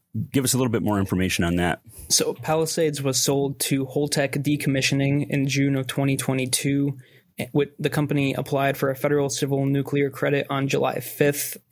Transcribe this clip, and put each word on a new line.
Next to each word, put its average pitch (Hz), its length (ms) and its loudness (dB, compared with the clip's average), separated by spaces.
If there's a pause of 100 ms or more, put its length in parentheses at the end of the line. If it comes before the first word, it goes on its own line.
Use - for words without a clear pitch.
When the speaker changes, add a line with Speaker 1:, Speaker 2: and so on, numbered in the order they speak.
(300)
Speaker 1:
give 135 140 2
us 123 80 0
a 127 60 2
little 127 120 2
bit 107 120 0
more 101 180 2
information 92 440 0
on 85 120 2
that. 87 240 0 (300)
Speaker 2:
So - 240 2
Palisades 156 680 0
was 135 180 0
sold 139 420 0
to 135 260 0
Holtec 143 560 -2
Decommissioning 139 880 0
in 139 180 0
June 139 280 2
of 131 100 -2
twenty 139 320 0
twenty-two. 139 800 0 (540)
With 143 180 2 (100)
the 151 100 0
company 143 420 0
applied 139 440 0
for 135 140 0
a 131 40 -2
federal 143 340 0
civil 139 380 0
nuclear 139 420 0
credit 143 420 0
on 139 180 0
July 135 320 0
fifth - 560 0 (160)